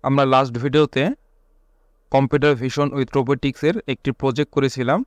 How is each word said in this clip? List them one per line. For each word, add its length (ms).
আমরা 220
লাস্ট 280
ভিডিওতে 560
computer 420
vision 240
with 200
robotics-এর 580
একটি 240
প্রজেক্ট 420
করেছিলাম। 540